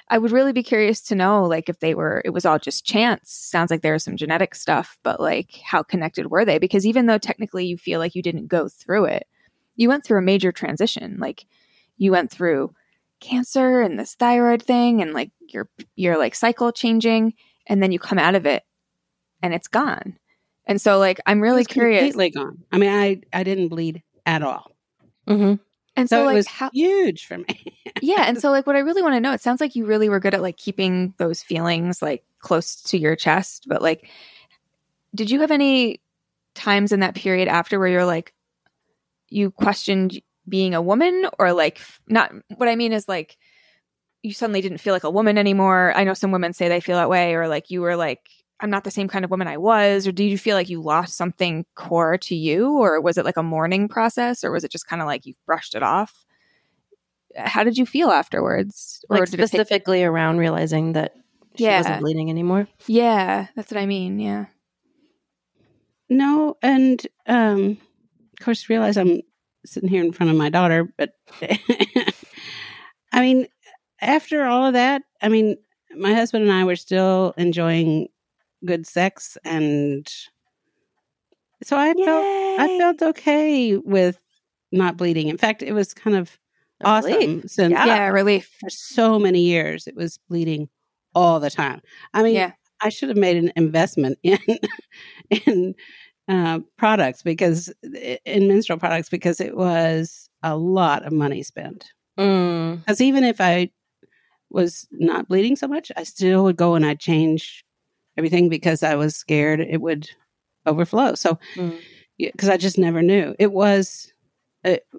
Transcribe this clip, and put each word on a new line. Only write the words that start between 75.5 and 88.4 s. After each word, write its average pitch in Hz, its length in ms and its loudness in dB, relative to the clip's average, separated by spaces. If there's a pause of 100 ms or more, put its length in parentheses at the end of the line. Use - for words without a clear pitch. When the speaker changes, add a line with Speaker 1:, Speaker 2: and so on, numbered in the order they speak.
Speaker 2:
my 196 180 0
husband 226 300 0
and 208 100 4
I 185 120 2
were 180 100 0
still 185 600 0
enjoying 170 720 0 (560)
good 170 220 -4
sex, - 580 -4
and 147 640 -2 (1600)
so 285 140 -2
I 302 160 2
felt, 349 320 2 (340)
I 294 80 2
Speaker 3:
Yay. 370 120 0
Speaker 2:
felt 349 220 2
okay 294 760 0
with 185 440 0 (500)
not 185 260 0
bleeding. 165 320 0
In 160 80 -4
fact, - 260 -2
it 160 100 -6
was 202 200 -2
kind 214 240 -2
of 175 200 -6 (440)
Speaker 3:
A 214 200 4
relief. 165 160 -2
Speaker 2:
awesome 175 300 -2
since 175 240 2
Speaker 3:
Yeah. 175 140 4
Speaker 1:
Yeah, 208 240 4
relief. 196 400 2 (100)